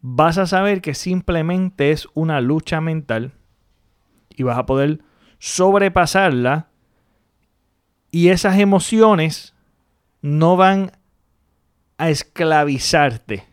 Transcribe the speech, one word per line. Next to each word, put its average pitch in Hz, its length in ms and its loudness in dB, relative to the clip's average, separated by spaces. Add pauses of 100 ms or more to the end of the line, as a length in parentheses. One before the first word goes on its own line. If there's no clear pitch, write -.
vas 151 360 0
a 190 80 0
saber 190 360 -2
que 151 120 -8
simplemente 175 960 -2
es 151 220 -4
una 156 280 -2
lucha 156 400 -2
mental 143 520 -6 (960)
y - 140 -10
vas 120 140 -2
a 127 80 -4
poder 139 360 -2 (380)
sobrepasarla 180 1300 0 (1400)
y 170 180 4
esas 185 300 2
emociones 196 960 2 (680)
no 156 360 2
van 190 340 2 (1040)
a 165 120 -2
esclavizarte. 147 1400 -2